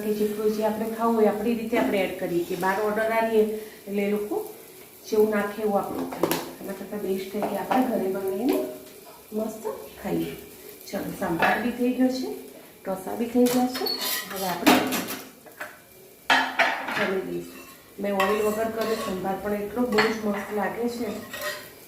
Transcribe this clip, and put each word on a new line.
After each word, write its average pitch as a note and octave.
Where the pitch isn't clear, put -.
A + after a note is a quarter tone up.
કે G#3+
જેટલું G#3+
જે A3
આપણે G#3+
ખાવું A3+
હોય G#3+
આપણી G#3
રીતે A3+
આપણે G#3
એડ F3+
કરીએ. E3+
કે F#3
બહાર F#3+
ઓર્ડર G#3+
આલીએ A3+
એટલે G3+
એ G3+
લોકો G#3
જેવું G#3+
નાખે G#3
એવું G3
આપણે -
ખાઈએ. -
એના F#3+
કરતાં G3+
બેસ્ટ F#3+
છે G#3
કે G3+
આપણે F#3
ઘરે F#3+
બનાવીને F#3+
મસ્ત A3
ખાઈએ. E3+
ચલો, G3
સંભાર F3+
બી A#3+
થઈ B3
ગયો B3+
છે, C4
ઢોસા G3
બી A#3
થઈ B3
ગયા B3
છે. -
હવે F#3+
આપણે F3+
જમી F#3+
લઈશું. -
મેં G3+
ઓઇલ G3+
વગર G#3+
કર્યો A3+
સંભાર, F#3+
પણ G#3
એટલો G#3
બહુ G#3+
જ A3
મસ્ત G3+
લાગે A3+
છે. A#3